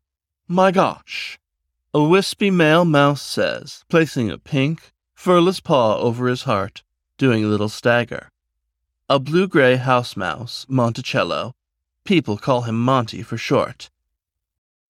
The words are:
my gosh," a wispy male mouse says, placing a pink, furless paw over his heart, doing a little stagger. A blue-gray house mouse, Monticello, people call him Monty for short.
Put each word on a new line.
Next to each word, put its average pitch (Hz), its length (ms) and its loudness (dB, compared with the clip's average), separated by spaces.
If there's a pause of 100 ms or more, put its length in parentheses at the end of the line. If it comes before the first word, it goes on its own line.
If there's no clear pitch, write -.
(480)
my 185 240 2
gosh," - 680 -4 (540)
a 147 80 2
wispy 190 480 2
male 170 360 4
mouse 143 360 2
says, - 680 -6
placing 143 420 0
a 64 60 -10
pink, 147 560 -6 (200)
furless 180 460 2
paw 120 380 2
over 120 320 -2
his 127 140 -4
heart, 98 400 -4 (340)
doing 117 260 2
a 107 60 0
little 107 180 0
stagger. - 640 -2 (800)
A 135 100 4
blue-gray 143 560 2
house 123 400 -2
mouse, 90 540 -8
Monticello, 117 840 -2 (520)
people 131 320 0
call 123 240 -2
him 113 180 -6
Monty 120 440 -2
for 113 140 -10
short. - 520 -4 (1000)